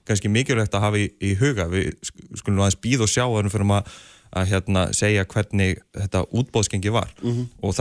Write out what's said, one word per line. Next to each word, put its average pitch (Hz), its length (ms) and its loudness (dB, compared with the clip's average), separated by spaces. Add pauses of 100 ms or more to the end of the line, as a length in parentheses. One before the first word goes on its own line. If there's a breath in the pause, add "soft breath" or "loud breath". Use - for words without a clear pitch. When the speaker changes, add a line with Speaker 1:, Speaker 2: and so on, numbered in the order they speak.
Speaker 1:
kannski 104 280 -2
mikilvægt 110 460 0
að 101 80 2
hafa 104 160 2
í, 101 60 0 (100)
í 98 180 -2
huga. 110 320 2
Við 90 220 -2 (100)
sk-, - 220 -14 (160)
skulum 98 240 0
nú - 20 4
aðeins 98 160 2
bíða 117 280 0
og - 40 0
sjá 123 140 0
áður 113 160 0
en 101 80 0
við 101 80 -2
förum 101 220 2
að, 101 100 -6 (380 loud breath)
að, 92 260 -2
hérna, 95 380 0
segja 104 340 2
hvernig 98 560 0 (160)
þetta 95 320 -2
útboðsgengi 107 640 -2
var. 113 240 -2
Speaker 2:
Mhm. 120 320 -4 (160)
Speaker 1:
Og 95 160 0